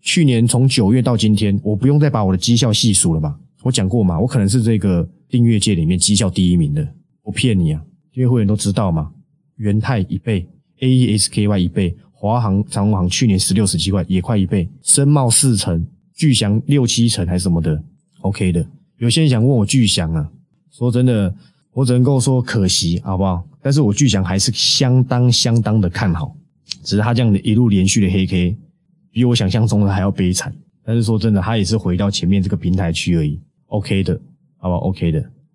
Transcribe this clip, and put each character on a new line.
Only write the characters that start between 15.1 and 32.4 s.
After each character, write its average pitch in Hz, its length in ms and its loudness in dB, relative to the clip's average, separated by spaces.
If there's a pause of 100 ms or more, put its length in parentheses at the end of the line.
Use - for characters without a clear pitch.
四 120 260 2
成， 85 300 -2 (260)
巨 147 220 0
翔 107 320 0
六 143 180 2
七 117 240 0
成 92 160 -2
还 90 140 -2
是 90 60 -4
什 92 80 0
么 82 80 2
的， 78 200 -2 (420)
OK 95 280 -2
的。 82 160 -2 (300)
有 120 120 -2
些 139 120 2
人 156 100 4
想 117 160 2
问 135 100 2
我 107 80 2
巨 117 220 2
翔 82 260 -2
啊， 78 160 -4 (440)
说 123 180 -2
真 123 160 0
的， 104 260 0 (420)
我 131 100 0
只 123 80 0
能 123 100 4
够 135 160 2
说 127 240 0
可 101 240 -2
惜， 87 380 -2
好 95 120 -4
不 95 80 0
好？ 90 200 -2 (180)
但 139 100 -2
是 151 80 2
我 104 140 2
巨 131 140 2
翔 98 160 0
还 90 120 -2
是 98 160 -2
相 127 520 0
当 123 260 0
相 117 320 0
当 110 180 0
的 92 80 0
看 87 240 -2
好， 78 240 -6 (460)
只 - 140 -4
是 104 60 0
他 117 120 0
这 123 80 0
样 113 100 2
的 98 60 2
一 107 160 0
路 120 140 4
连 98 180 2
续 101 180 2
的 92 80 0
黑 95 140 0
K， 90 300 -2 (540)
比 120 140 -2
我 123 100 2
想 113 140 0
象 107 180 2
中 104 180 2
的 98 80 0
还 95 80 -2
要 98 100 0
悲 90 220 -2
惨。 - 200 -6 (320)
但 113 120 -2
是 120 60 0
说 107 160 0
真 110 140 0
的， 101 80 2
他 113 160 -2
也 104 80 0
是 110 120 -2
回 90 200 -2
到 101 140 0
前 87 180 -4
面 98 140 2